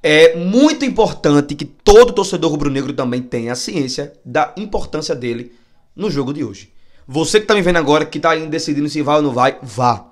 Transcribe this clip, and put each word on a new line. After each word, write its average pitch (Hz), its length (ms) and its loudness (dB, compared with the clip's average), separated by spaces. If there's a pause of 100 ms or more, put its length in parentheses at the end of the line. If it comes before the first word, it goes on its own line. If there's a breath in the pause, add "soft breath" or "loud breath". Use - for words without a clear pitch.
É 165 340 6
muito 262 480 2
importante 147 680 2
que 143 100 -8
todo 233 480 4
torcedor 165 380 -2
rubro-negro 143 420 -4
também 127 300 -4
tenha 120 300 -6
a 127 40 -6
ciência 143 560 -6 (100)
da 143 340 -2
importância 175 580 -6
dele 120 380 -8 (440 soft breath)
no 202 140 -4
jogo 139 220 -4
de 147 120 -6
hoje. 101 260 -14 (380)
Você 156 320 0
que 208 60 -12
tá 214 80 2
me 202 80 2
vendo 170 160 2
agora, 151 260 2
que 151 160 -8
tá 165 100 2
ainda 160 160 -2
decidindo 151 420 -4
se 151 140 -4
vai 143 140 2
ou 151 60 4
não 143 100 0
vai, 127 300 0
vá. 120 500 -2